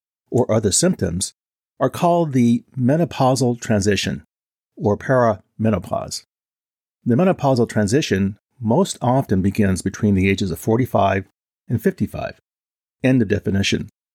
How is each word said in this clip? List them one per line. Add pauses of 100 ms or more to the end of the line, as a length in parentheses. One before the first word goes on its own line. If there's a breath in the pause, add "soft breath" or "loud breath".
(300)
or
other
symptoms, (440)
are
called
the (140)
menopausal
transition, (500)
or
perimenopause. (800)
The
menopausal
transition (220)
most
often
begins
between
the
ages
of
forty-five (420)
and
fifty-five. (600)
End
of
definition. (260)